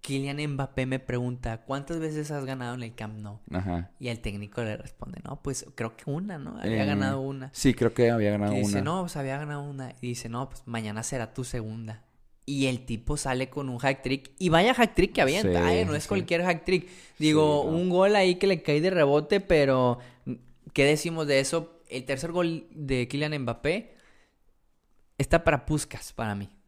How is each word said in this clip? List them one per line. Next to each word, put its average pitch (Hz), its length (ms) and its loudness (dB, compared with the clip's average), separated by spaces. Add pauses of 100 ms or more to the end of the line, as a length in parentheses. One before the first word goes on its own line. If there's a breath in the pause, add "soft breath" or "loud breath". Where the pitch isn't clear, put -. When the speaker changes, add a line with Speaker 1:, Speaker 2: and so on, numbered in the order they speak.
Speaker 1:
Kylian 139 400 -4 (120)
Mbappé 131 340 -2
me 131 100 -2
pregunta, 123 640 -4
'¿Cuántas 143 360 -6
veces 151 320 -4
has 143 120 -4
ganado 131 300 -6
en 127 100 -8
el 113 120 -12
Camp 107 240 -10
Nou?'" 104 200 -12 (140)
Speaker 2:
Ajá. 90 460 -4
Speaker 1:
Y 127 80 -8
el 117 120 -6
técnico 104 440 -6
le 107 120 -4
responde, - 480 -14
"No, - 200 -12
pues - 320 -6
creo 113 200 -6
que - 140 -12
una, 170 300 -6
¿no? - 200 -12
Había 110 240 0
Speaker 2:
Eh, 135 40 2
Speaker 1:
ganado 135 340 0
una". 135 320 -8
Speaker 2:
sí, 127 220 4
creo 117 180 2
que 120 160 6
había 107 220 4
ganado 104 220 0
Speaker 1:
Y 101 80 0
dice, 101 100 2
Speaker 2:
una. 98 100 2
Speaker 1:
"No, 185 200 -2
pues 175 140 -6
había 139 220 -4
ganado 147 240 -6
una". 135 400 -10
Y 123 60 -6
dice, 123 200 -8
"No, 123 220 -6
pues - 160 -16
mañana 110 380 -6
será 120 300 -6
tu 127 100 -8
segunda". 110 600 -8 (440)
Y 135 180 0
el 127 180 0
tipo 123 320 -4
sale 131 360 -2
con 139 180 -6
un 120 80 -6
hack 135 240 0
trick. 135 380 -4
Y 185 100 2
vaya 180 240 6
hack 240 220 2
trick - 180 4
que - 80 2
avienta, 95 480 4
Speaker 2:
Sí, 90 60 4
Speaker 1:
¿eh? 90 100 2
No 117 80 0
es 151 100 -2
Speaker 2:
sí. - 60 -12
Speaker 1:
cualquier 170 340 0
hack 175 220 0
trick. 185 220 2 (320 loud breath)
Digo, 151 440 6
Speaker 2:
Sí, 151 60 0
no. 160 80 0
Speaker 1:
un 180 140 2
gol 190 240 6
ahí 185 200 6
que 196 120 2
le 180 160 2
cae 151 180 2
de 180 80 2
rebote, 151 500 4
pero 131 600 4 (760 loud breath)
¿qué 147 100 4
decimos 156 440 2
de 135 120 4
eso? 165 480 -4
El 127 180 -10
tercer 151 260 -4
gol 165 400 0
de 131 360 -2
Kylian 151 360 -4
Mbappé 147 500 -2 (1300 soft breath)
está 165 240 2
para 147 240 2
Puskás, - 460 -4
para 110 200 -4
mí. 101 160 -8 (180)